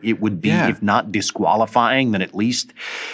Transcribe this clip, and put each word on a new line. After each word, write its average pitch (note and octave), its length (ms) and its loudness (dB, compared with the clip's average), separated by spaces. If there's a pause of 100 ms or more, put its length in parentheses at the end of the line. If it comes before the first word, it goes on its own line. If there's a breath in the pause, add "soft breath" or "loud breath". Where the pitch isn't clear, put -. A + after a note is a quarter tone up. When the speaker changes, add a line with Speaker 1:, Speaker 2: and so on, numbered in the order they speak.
Speaker 1:
it A2 180 -2
would G#2 200 -2
be, F#2 80 0
Speaker 2:
Yeah. A2 200 4
Speaker 1:
if A2 140 -4
not G#2 280 2
disqualifying, G#2+ 1000 2
then G2 100 0
at F2 120 -8
least, A#2+ 380 -2 (420 loud breath)